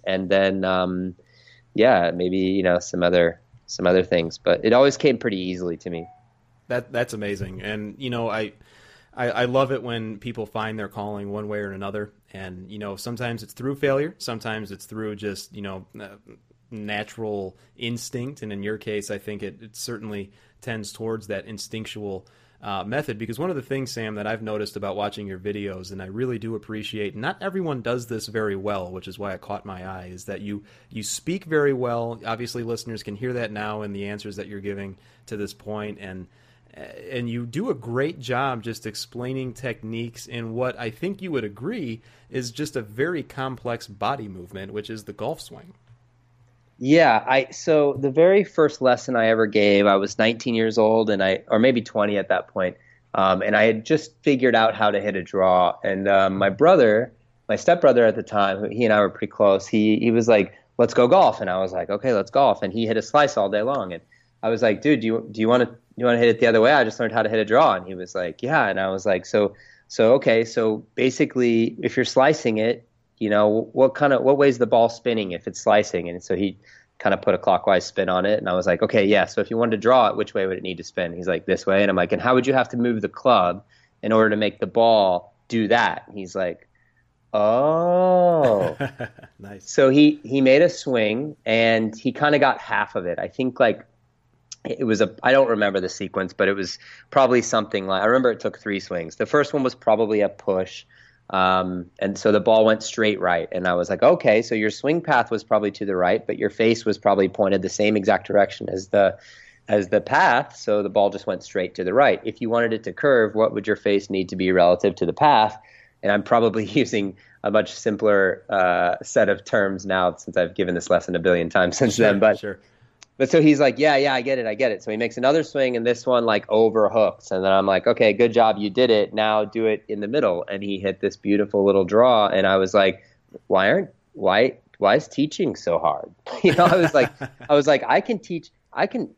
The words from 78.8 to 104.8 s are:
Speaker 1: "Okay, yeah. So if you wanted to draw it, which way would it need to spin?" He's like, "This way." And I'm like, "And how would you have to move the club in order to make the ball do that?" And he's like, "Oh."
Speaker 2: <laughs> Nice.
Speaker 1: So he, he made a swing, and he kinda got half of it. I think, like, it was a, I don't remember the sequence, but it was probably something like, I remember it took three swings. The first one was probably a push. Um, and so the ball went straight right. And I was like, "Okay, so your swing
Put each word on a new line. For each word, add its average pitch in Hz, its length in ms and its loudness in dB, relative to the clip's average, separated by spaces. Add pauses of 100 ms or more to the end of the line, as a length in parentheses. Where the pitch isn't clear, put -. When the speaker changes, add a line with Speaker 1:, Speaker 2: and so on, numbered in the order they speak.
Speaker 1:
"Okay, 107 240 2
yeah. 98 200 4
So - 140 -8
if 98 100 -2
you 113 80 -4
wanted 117 140 0
to 110 60 -2
draw 113 300 4
it, 101 100 -2
which 104 160 -6
way 98 120 -2
would 95 120 -4
it 98 60 -12
need 92 140 -8
to - 60 -14
spin?" 87 300 -6
He's 87 140 -10
like, 85 180 -4
"This 92 200 -2
way." 98 180 2
And 101 60 0
I'm 92 60 2
like, 87 160 0
"And 87 100 -2
how 120 120 2
would 127 140 2
you 139 60 2
have 127 160 0
to 123 80 -8
move 120 240 -2
the 98 80 -4
club 95 540 0 (380)
in 107 100 -2
order 110 200 4
to 107 40 0
make 104 240 -2
the 104 80 -4
ball 104 680 2 (140)
do 110 220 0
that?" 107 380 0
And 107 100 -16
he's 95 180 -12
like, 90 320 -6 (640)
"Oh." 156 1500 2
Speaker 2:
<laughs> 135 60 -4 (520)
Nice. 101 300 -18
Speaker 1:
So 135 200 4
he, 147 340 6
he 131 180 -2
made 131 200 6
a 175 80 4
swing, 123 640 -2 (100)
and 113 520 2
he 127 160 -4
kinda 147 260 2
got 131 200 2
half 104 360 -4
of 90 100 -6
it. 87 140 -4
I 90 80 -6
think, 127 320 -6
like, 117 260 2 (800)
it - 220 -6
was 110 160 2
a, 95 200 -2
I 127 120 4
don't 135 160 4
remember 101 320 0
the 92 80 -4
sequence, 95 440 -6
but 98 140 0
it 98 60 2
was 98 260 -6 (320)
probably 127 300 4
something 107 440 -4
like, 95 160 -2
I 101 40 0
remember 123 260 4
it 107 80 -6
took - 200 -8
three 101 200 -6
swings. 85 380 -10
The 110 80 -2
first 147 280 0
one 147 100 0
was 127 120 -2
probably 107 460 2
a 98 80 2
push. - 560 -6 (440)
Um, 92 600 0 (100)
and 98 180 -4
so 107 140 2
the 104 80 4
ball 110 240 4
went 110 200 2
straight 107 360 -2
right. 87 320 -2
And 92 160 -4
I 90 60 2
was 87 160 -2
like, 98 140 -2
"Okay, 127 380 4
so 113 140 -4
your 107 140 0
swing 151 320 -2